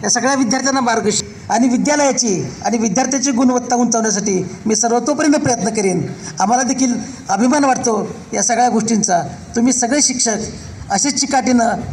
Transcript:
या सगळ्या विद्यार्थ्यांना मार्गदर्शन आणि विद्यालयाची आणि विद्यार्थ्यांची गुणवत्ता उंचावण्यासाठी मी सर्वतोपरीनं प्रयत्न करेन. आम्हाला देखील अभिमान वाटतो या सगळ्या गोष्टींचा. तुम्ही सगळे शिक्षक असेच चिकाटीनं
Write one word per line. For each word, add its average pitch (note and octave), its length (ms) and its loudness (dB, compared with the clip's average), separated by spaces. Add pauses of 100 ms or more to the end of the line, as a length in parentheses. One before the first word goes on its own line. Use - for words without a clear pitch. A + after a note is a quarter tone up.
या G#3 60 0
सगळ्या B3 260 2
विद्यार्थ्यांना C4 460 0
मार्गदर्शन A3 680 -2
आणि A#3 160 4
विद्यालयाची B3 840 2 (160)
आणि G#3+ 120 0
विद्यार्थ्यांची B3+ 540 0
गुणवत्ता B3 440 2
उंचावण्यासाठी G#3+ 760 0 (160)
मी A3 100 2
सर्वतोपरीनं B3 640 2
प्रयत्न A#3+ 320 0
करेन. F#3+ 380 0 (320)
आम्हाला A#3+ 240 2
देखील B3+ 300 0 (360)
अभिमान B3+ 340 2
वाटतो B3 520 0 (180)
या G#3 100 -2
सगळ्या A#3+ 260 2
गोष्टींचा. G#3+ 520 2 (340)
तुम्ही A#3+ 180 2
सगळे B3+ 280 0
शिक्षक A#3 340 0 (560)
असेच B3 300 0
चिकाटीनं B3 480 2 (240)